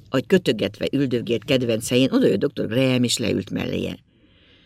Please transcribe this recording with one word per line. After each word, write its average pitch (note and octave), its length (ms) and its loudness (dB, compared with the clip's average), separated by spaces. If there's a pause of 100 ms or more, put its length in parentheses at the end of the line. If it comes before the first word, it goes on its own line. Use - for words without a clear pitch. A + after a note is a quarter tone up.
ahogy C3 180 0
kötögetve C3 640 0
üldögélt A#2+ 520 -2
kedvenc A#2 460 0
helyén, B2+ 220 4
odajött A3 280 2
doktor A2+ 280 -2
Graham, B2+ 360 2
és A#2 140 0
leült G2 320 -2
melléje. F#2 480 -6 (680)